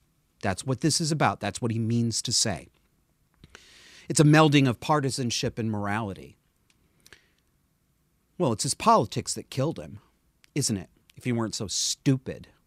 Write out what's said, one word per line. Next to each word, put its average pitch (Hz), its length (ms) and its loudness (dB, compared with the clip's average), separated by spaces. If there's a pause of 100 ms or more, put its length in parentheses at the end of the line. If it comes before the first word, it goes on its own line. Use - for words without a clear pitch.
(420)
that's 95 240 -4
what 131 160 -2
this 156 180 2
is 160 120 -2
about. 135 300 0
That's 101 200 -6
what 123 80 -2
he 110 80 -2
means 117 460 0
to - 80 -6
say. 85 380 -2 (1400)
It's 160 100 0
a 151 60 8
melding 147 420 8
of 120 140 -2
partisanship 135 760 -2
and 113 140 -4
morality. 101 640 -6 (2000)
Well, 147 140 2
it's 107 120 -2
his 139 100 -2
politics - 600 0
that - 160 -14
killed 139 300 -4
him, 76 200 -16 (540)
isn't 131 220 -2
it? 90 140 -8 (260)
If - 80 -20
he 127 80 -2
weren't 113 240 -4
so 107 120 -8
stupid. - 800 -4 (180)